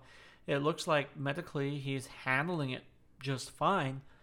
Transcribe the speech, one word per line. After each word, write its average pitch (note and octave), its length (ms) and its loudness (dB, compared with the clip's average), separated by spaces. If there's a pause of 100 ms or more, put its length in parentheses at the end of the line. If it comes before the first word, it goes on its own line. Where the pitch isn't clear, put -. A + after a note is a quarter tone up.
(480)
it D3 100 2
looks D#3 300 0
like D3 300 2
medically C#3 600 -2
he's C3+ 300 -4
handling C#3 640 0
it B2+ 120 -6 (380)
just B2+ 300 -4
fine. D3 500 2 (220)